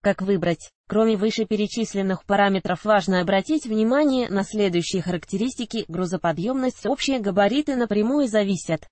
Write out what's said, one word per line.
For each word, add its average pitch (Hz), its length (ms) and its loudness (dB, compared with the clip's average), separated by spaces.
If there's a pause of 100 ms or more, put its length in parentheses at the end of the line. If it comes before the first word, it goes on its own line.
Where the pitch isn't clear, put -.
Как 196 180 0
выбрать? 175 500 -2 (160)
Кроме 220 280 2
вышеперечисленных 208 1080 -2
параметров 196 600 0
важно 196 360 2
обратить 196 460 0
внимание 247 600 2
на 196 140 0
следующие 190 580 0
характеристики. 202 880 -4
Грузоподъёмность. 185 1000 -2
Общие 269 320 0
габариты 214 560 2
напрямую 240 520 0
зависят 196 640 0